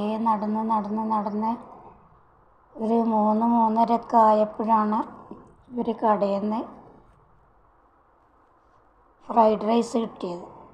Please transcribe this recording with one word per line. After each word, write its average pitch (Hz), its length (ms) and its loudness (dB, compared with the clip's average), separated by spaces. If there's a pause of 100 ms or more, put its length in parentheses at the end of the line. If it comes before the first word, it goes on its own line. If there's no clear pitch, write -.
(200)
നടന്ന് 214 460 -2
നടന്ന് 214 420 -2
നടന്ന് 214 440 -2 (1200)
ഒരു 226 300 -2
മൂന്ന് 214 420 2
മൂന്നരയൊക്കെ 233 720 2
ആയപ്പോഴാണ് 214 800 2 (800)
ഒരു 233 180 -4
കടയിൽ 202 480 0
നിന്ന് 214 180 -4 (2750)
ഫ്രൈഡ് 214 380 4
റൈസ് 233 320 2
കിട്ടിയത്. 185 460 -8 (280)